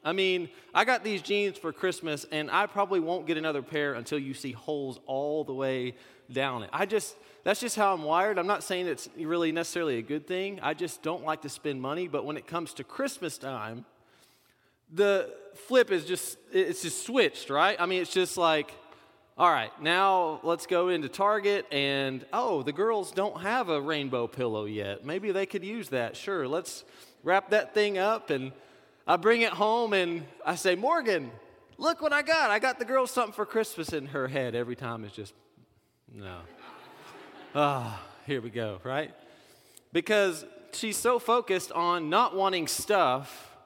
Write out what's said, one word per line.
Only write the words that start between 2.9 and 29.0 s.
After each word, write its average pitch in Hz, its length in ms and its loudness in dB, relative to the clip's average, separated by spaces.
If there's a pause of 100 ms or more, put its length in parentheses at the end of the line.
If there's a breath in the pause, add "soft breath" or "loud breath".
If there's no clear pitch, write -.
won't 160 260 -2
get 160 120 0
another 151 240 -2
pair 147 320 -2
until 117 240 -4
you 135 160 -6
see 131 180 -8
holes 135 540 -6
all 147 380 -2
the 135 100 -6
way 131 400 -2 (360 loud breath)
down 127 320 -2
it. 98 120 -12
I 170 100 2
just, 208 320 -2 (260 loud breath)
that's 202 160 2
just 240 160 -4
how 202 200 4
I'm 160 80 -4
wired. 180 360 2
I'm 170 80 0
not 196 160 0
saying 180 240 -2
it's 135 300 -4
really 165 340 0
necessarily 165 460 -2
a 113 60 -2
good 147 240 -6
thing. 190 360 -4
I 151 120 0
just 165 280 -8
don't 160 220 -4
like 156 160 -2
to 147 80 -10
spend 135 320 -6
money, 151 260 -4
but 139 200 -4
when 151 100 -6
it - 100 -12
comes 165 280 -6
to 139 100 -10
Christmas - 540 -6
time, 117 480 -8 (1040 soft breath)
the 196 400 2 (220)
flip 240 360 4
is 170 140 2
just, - 320 -6 (160)
it's 185 300 2
just - 240 -6
switched, 233 420 0
right? 165 320 2
I 175 60 2
mean, 185 160 0
it's 165 100 -6
just 185 240 0
like, 160 380 2 (640 loud breath)
all 170 120 8
right, 117 300 2
now 175 640 4
let's 170 240 0
go 180 240 2
into 156 180 0
Target, 202 640 2
and, 139 580 0
oh, 190 320 0
the 147 100 -4
girls 202 380 0
don't 196 300 -2
have 214 300 0
a 151 100 2
rainbow 139 460 -2
pillow 110 400 -2
yet. 101 400 -6
Maybe 190 260 -4
they 190 140 0
could 190 180 -6
use 202 240 -6
that. 120 260 -2
Sure, 175 320 -4
let's 165 380 -4 (380 loud breath)
wrap 190 300 4
that 214 200 2
thing 208 240 2
up, 214 320 0
and 135 240 -2 (540 loud breath)